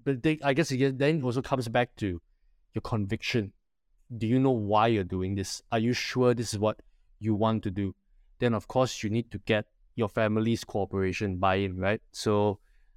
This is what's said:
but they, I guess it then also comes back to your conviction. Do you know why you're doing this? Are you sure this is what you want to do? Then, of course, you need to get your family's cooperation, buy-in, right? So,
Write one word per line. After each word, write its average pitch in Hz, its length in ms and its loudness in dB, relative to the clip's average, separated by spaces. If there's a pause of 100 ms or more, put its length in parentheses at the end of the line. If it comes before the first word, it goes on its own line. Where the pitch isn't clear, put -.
but 135 180 -2
they, 156 200 2
I 143 120 0
guess 151 180 0
it 131 260 0
then 147 240 2
also 127 200 -2
comes 127 260 -2
back 123 280 0
to 90 240 -4 (540)
your - 80 -6
conviction. 107 680 -2 (640)
Do 110 100 -2
you 123 120 4
know 131 120 4
why 107 380 4
you're 107 160 2
doing 92 300 -2
this? - 360 -6
Are 117 80 0
you 117 140 2
sure 123 420 2
this 113 180 -6
is 107 60 -4
what 107 220 0 (400)
you 110 140 0
want 110 300 2
to 104 60 -4
do? 95 240 -4 (440)
Then, 120 160 2
of 104 140 -4
course, 127 340 0
you 107 80 -2
need 117 200 -2
to 104 100 -10
get 107 260 0 (280)
your 110 140 0
family's 110 560 0
cooperation, 95 720 -2
buy-in, 95 420 0
right? 98 220 0 (120)
So, 104 460 2 (380)